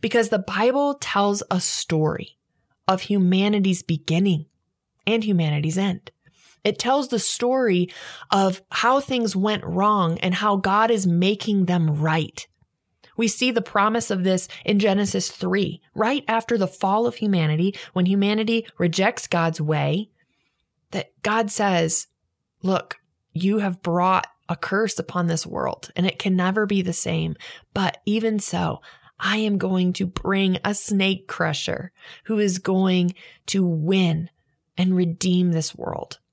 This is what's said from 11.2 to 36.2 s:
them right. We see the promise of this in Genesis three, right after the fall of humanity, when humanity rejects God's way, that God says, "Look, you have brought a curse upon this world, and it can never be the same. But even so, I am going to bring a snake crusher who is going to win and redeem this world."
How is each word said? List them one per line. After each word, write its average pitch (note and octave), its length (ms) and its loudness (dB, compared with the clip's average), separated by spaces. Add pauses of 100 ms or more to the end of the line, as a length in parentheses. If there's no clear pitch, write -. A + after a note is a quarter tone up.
them D#3+ 340 2
right. D#3+ 440 -2 (720)
We A3+ 120 0
see B3+ 240 0
the A3+ 100 0
promise G#3+ 480 0
of F#3 140 -2
this F#3 240 2 (160)
in G#3 160 2
Genesis G3 500 2
three, F#3 500 -2 (140)
right B3+ 320 -2
after A3+ 320 0
the G3 80 2
fall G#3 400 0
of A#3+ 80 -2
humanity, F3+ 640 0 (160)
when F3+ 140 2
humanity G#3+ 600 0 (120)
rejects F#3+ 500 0
God's E3 320 0
way, D3+ 500 -2 (800)
that - 220 -8 (100)
God G#3+ 300 0
says, F3 560 0 (540)
"Look, - 340 -2 (360)
you F#3+ 260 0
have F#3+ 220 -2
brought F3+ 460 2 (220)
a F3 80 -4
curse G#3 420 -2
upon F3+ 300 -2
this E3 180 -2
world, - 480 -6
and F3 100 0
it - 140 0
can F#3+ 160 -2
never F#3+ 320 0
be G3 160 0
the F3+ 100 -4
same. D#3+ 440 -4 (380)
But F#3 320 -2
even G#3+ 340 0
so, F3 400 -4 (400)
I G#3 180 -2
am G#3+ 200 0
going F#3 360 0
to F#3+ 120 -2
bring F#3+ 580 0
a G3+ 120 -2
snake F#3+ 500 0
crusher - 640 -4 (360)
who G#3+ 120 0
is F#3+ 220 2
going F#3 540 2 (320)
to F#3+ 200 0
win E3+ 640 0 (460)
and F#3 180 2
redeem F3+ 560 2
this D#3+ 240 -2
world." - 460 -8 (120)